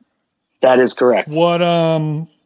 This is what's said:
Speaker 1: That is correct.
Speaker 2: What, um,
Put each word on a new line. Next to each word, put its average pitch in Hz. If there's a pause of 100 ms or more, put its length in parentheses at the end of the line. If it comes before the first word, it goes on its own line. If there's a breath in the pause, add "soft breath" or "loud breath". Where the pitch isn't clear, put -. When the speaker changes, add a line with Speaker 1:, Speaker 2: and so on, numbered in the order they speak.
(640)
Speaker 1:
That 131
is 127
correct. 123
Speaker 2:
What, 170
um, 160 (180)